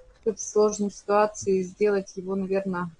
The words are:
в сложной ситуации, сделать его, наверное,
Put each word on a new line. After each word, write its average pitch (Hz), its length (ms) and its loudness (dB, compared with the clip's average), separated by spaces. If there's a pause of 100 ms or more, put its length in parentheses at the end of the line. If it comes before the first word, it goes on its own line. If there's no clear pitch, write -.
(240)
в 214 120 -2
сложной 208 540 0
ситуации, 202 720 0
сделать 196 540 0
его, 190 200 -6
наверное, 190 640 -2